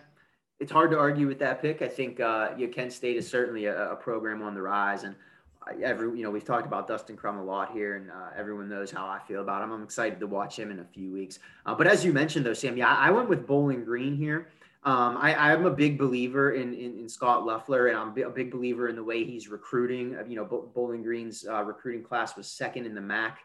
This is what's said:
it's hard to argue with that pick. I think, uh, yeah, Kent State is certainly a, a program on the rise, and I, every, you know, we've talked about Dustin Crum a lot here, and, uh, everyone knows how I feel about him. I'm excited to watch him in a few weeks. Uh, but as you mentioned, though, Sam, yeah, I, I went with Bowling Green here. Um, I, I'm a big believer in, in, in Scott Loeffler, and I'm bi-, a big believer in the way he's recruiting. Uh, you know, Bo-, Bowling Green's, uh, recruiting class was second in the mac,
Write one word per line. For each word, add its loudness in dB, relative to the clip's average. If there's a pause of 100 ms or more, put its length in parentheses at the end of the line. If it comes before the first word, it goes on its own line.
(600)
it's -8
hard 6
to 4
argue 4
with -2
that 0
pick. 0
I -2
think, -4
uh, 2
yeah, -2
Kent -6
State -2
is -6
certainly 0
a, -2
a -6
program -4
on -6
the -6
rise, 0
and -10 (480)
I, -10
every, -2
you -6
know, -4
we've -4
talked 0
about -4
Dustin -6
Crum -6
a -8
lot -4
here, -4
and, -12
uh, -14
everyone -8
knows -6
how -6
I -6
feel -4
about -2
him. -6
I'm -8
excited -4
to -6
watch -4
him -8
in -8
a -12
few -10
weeks. -8 (260)
Uh, -4
but 6
as 6
you 6
mentioned, 2
though, 0
Sam, -4
yeah, 6
I, 6
I 8
went 4
with 2
Bowling 4
Green -2
here. -2 (340)
Um, 4
I, 6
I'm 6
a 6
big 4
believer 2
in, -2
in, -8
in -12
Scott 2
Loeffler, 2
and 4
I'm -6
bi-, -2
a -2
big -4
believer -2
in -2
the -8
way 0
he's -10
recruiting. -2
Uh, -8
you -8
know, -6
Bo-, -6
Bowling -2
Green's, -6
uh, -2
recruiting -8
class -4
was -14
second -8
in -8
the -8
mac, -4